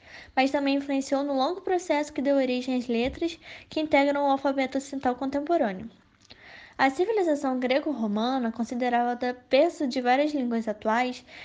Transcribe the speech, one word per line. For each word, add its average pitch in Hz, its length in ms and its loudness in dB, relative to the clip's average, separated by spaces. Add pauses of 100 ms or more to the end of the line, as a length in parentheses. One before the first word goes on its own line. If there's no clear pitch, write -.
(360)
mas 269 140 4
também 285 260 0
influenciou 277 480 -2
no 285 80 -4
longo 294 300 0
processo 302 500 0
que - 80 -4
deu 277 160 2
origem 254 400 0
às 247 100 -2
letras 262 540 -2 (300)
que 311 100 -4
integram 285 480 2
o - 20 4
alfabeto 269 460 0
ocidental 269 380 -2
contemporâneo. 269 760 -2 (880)
A 269 140 4
civilização 302 680 0
grego-romana, 247 920 0
considerada 240 880 -2 (100)
berço 311 380 4
de 247 140 -2
várias 269 340 2
línguas 233 320 -2
atuais, 226 580 -2 (200)